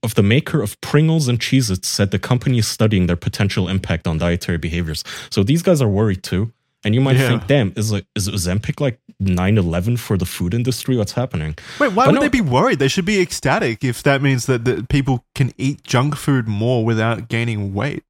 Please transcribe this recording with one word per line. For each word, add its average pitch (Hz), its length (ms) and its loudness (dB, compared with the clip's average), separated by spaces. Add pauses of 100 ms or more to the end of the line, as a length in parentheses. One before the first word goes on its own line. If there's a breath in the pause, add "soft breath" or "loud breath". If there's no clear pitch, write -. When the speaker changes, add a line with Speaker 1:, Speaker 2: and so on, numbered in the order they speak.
Speaker 1:
of 113 120 -4
the 107 80 4
maker 120 380 2
of 104 200 -6
Pringles 160 460 2
and 120 120 0
Cheez-Its 110 480 0
said 101 240 0
the 101 80 0
company 123 400 0
is 104 80 0
studying 104 400 2
their 87 80 0
potential - 520 -2
impact 87 400 -4
on 82 120 -2
dietary 87 400 -2
behaviors. 80 440 -4 (280 loud breath)
So 101 120 0
these 151 200 0
guys 170 180 4
are 117 80 2
worried 101 340 0
too. 104 300 -4 (300)
And 107 100 0
you 123 80 2
might 135 160 4
Speaker 2:
Yeah. 131 120 4
Speaker 1:
think, 113 180 0
"Damn, 131 280 2
is, 110 160 -2
like, 101 140 -4 (100)
is 98 140 -2
Ozempic, 92 500 -4
like, 135 200 -2 (200)
nine 95 380 2
eleven 90 400 0
for 113 180 -2
the 87 120 -2
food 87 260 -4
industry? 123 420 -2
What's 107 180 -2
happening?" 78 420 -4 (240 loud breath)
Speaker 2:
Wait, 285 120 2
why 214 140 2
Speaker 1:
But 254 80 8
Speaker 2:
would - 20 4
Speaker 1:
no. 277 60 2
Speaker 2:
they 285 80 2
be 254 100 2
worried? 165 380 2
They 135 100 2
should 185 160 -2
be 202 160 0
ecstatic 143 640 0
if 123 200 -2
that 139 180 4
means 135 240 2
that, 123 200 0
that 120 220 0
people 135 460 0
can 127 240 0
eat 139 260 -4
junk 139 320 2
food 131 320 0
more 113 380 0
without 113 420 0
gaining 113 460 -4
weight. 110 360 -4